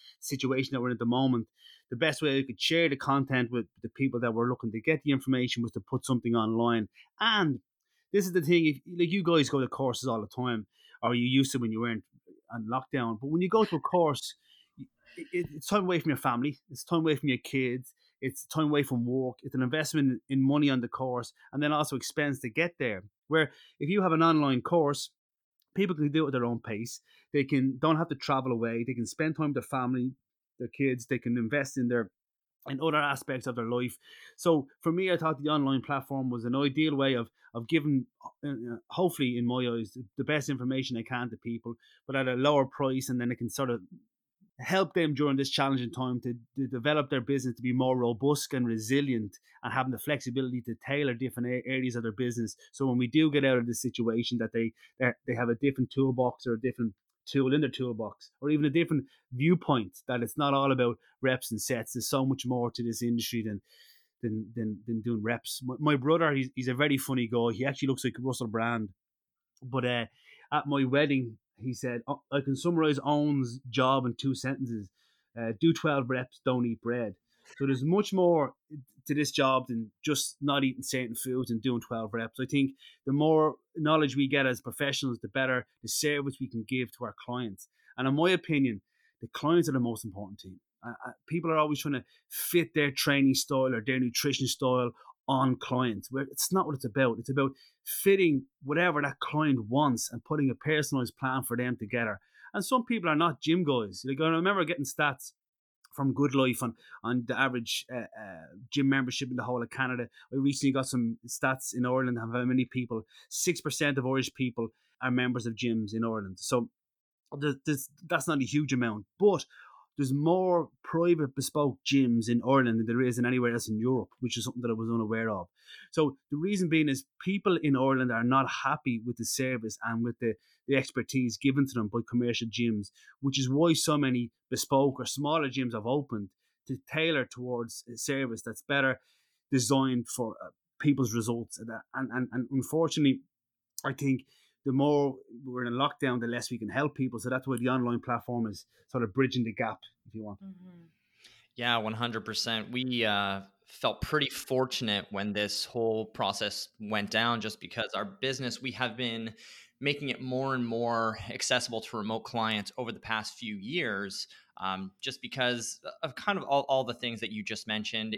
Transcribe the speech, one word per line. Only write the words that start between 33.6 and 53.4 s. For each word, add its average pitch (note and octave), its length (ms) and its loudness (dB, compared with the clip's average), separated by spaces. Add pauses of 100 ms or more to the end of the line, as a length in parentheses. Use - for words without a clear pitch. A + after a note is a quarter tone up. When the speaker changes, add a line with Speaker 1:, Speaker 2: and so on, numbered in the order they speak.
Speaker 1:
life. B2 280 -2 (400)
So D#3 300 2 (140)
for E3 100 0
me, F#3 200 2
I E3+ 60 4
thought D#3 260 0
the D3+ 80 2
online C3+ 300 4
platform C3+ 500 -4
was A#2+ 140 -4
an A#2+ 100 0
ideal C#3+ 400 2
way C3+ 200 4
of, A#2 140 -2 (240)
of A#2 140 -8
giving, D3 380 2 (420)
uh, A#2+ 300 -6 (120)
hopefully D3 480 0
in A#2+ 80 0
my B2 220 0
eyes, A#2 280 -4 (220)
the C#3 60 -2
best D3 260 0
information C3 480 -2
I A2+ 60 -4
can B2 260 -4
to G#2+ 80 -10
people, A#2 380 -8 (320)
but C3+ 80 -4
at C3 120 0
a B2+ 60 2
lower C#3 320 4
price, C3 440 -2
and B2 100 -2
then A#2+ 120 0
it A#2 60 -6
can A#2 120 -4
sort C3 200 -2
of A#2+ 120 -2 (800)
help F#3+ 320 2
them D#3+ 200 2
during C#3+ 220 4
this C#3 140 0
challenging C3+ 420 2
time B2+ 300 -2
to, A#2+ 120 -4 (240)
to C3+ 100 0
develop C3+ 420 0
their C3+ 100 0
business B2+ 360 -2
to - 60 -18
be B2 120 0
more C3 240 4
robust B2 560 0
and B2+ 120 0
resilient, A2+ 720 0 (240)
and A#2 120 -6
having C3 180 0
the A#2 80 -6
flexibility B2+ 600 -2
to A2+ 140 -6 (120)
tailor C#3 260 0
different B2 360 -4
a-, B2+ 200 -4
areas B2+ 280 -2
of A#2 60 -4
their A2+ 100 -4
business. A#2 420 -2 (160)
So C3+ 160 -2
when B2 100 2
we B2 100 4
do D#3 220 4
get C#3+ 140 2